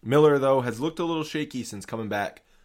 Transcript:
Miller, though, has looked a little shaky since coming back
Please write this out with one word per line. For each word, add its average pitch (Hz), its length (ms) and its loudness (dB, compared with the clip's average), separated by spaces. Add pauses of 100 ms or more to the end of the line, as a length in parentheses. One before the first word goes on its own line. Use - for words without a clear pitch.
Miller, 143 360 6
though, 135 220 4
has 120 200 -6
looked 160 180 -6
a 175 60 -2
little 165 200 -4
shaky 147 400 -8
since 98 220 -14
coming 113 240 -8
back 101 320 -4 (220)